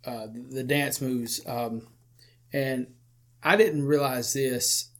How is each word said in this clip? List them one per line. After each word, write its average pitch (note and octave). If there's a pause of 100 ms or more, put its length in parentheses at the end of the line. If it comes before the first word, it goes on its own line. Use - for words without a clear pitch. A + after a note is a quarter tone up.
(100)
uh, A2
the, A2+ (160)
the C3
dance C#3
moves. B2
Um, A#2 (640)
and C3 (540)
I E3
didn't D#3
realize C#3
this B2+